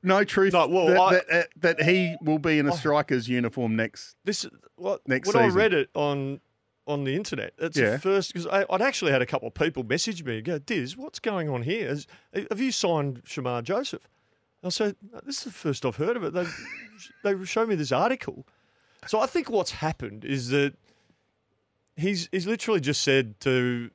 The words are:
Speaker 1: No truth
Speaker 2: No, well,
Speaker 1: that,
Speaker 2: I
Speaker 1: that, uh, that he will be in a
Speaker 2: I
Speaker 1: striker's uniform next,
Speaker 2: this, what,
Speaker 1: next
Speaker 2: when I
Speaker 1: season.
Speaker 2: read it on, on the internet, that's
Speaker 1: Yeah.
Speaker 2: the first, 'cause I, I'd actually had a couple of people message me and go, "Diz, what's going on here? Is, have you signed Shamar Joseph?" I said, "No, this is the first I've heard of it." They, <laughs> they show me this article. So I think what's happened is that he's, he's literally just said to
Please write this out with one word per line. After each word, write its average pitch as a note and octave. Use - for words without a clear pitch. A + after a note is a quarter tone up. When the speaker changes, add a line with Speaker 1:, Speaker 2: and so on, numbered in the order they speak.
Speaker 1:
No F#3+
truth G3
Speaker 2:
No, E3
well, F3
Speaker 1:
that, F#3
Speaker 2:
I F#3
Speaker 1:
that, F3+
uh, E3+
that D#3+
he F3
will D3+
be D#3
in C#3+
a D3
Speaker 2:
I -
Speaker 1:
striker's D3
uniform A#2+
next, -
Speaker 2:
this, -
what, F#3
Speaker 1:
next C3
Speaker 2:
when G#3
I G#3+
Speaker 1:
season. F#3
Speaker 2:
read G#3
it C#3+
on, C#3+
on C#3+
the C3+
internet, D#3
that's D#3+
Speaker 1:
Yeah. A#2
Speaker 2:
the C3
first, F#3+
'cause E3+
I, G3
I'd F#3
actually A#3
had C3
a -
couple B2+
of -
people D3
message E3
me B2
and A2
go, E3
"Diz, C#3+
what's C4
going F#3
on B2
here? F3+
Is, C#3+
have G#3
you C4
signed C#3+
Shamar B2
Joseph?" G3+
I F3+
said, G3+
"No, A#3
this C#4
is -
the B3+
first -
I've A#2+
heard F#3+
of G#3
it." D#3
They, F3+
<laughs> G3+
they F#3+
show A3+
me A3
this D3
article. E3
So G#3+
I B3+
think D#4+
what's G#3
happened A2+
is C3
that C#3+
he's, F3
he's F#3
literally A3
just C#3+
said C3
to B2